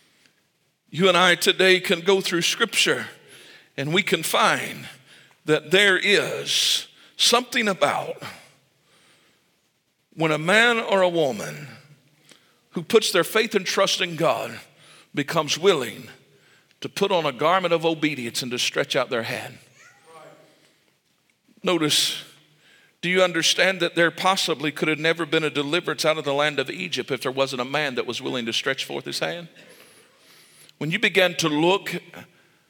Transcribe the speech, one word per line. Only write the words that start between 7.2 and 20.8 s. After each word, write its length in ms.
about 560
when 180
a 60
man 400
or 220
a 80
woman 600
who 120
puts 300
their 120
faith 300
and 100
trust 360
in 160
God 420
becomes 420
willing 520
to 80
put 240
on 120
a 80
garment 400
of 140
obedience 560
and 80
to 80
stretch 380
out 120
their 140
hand. 360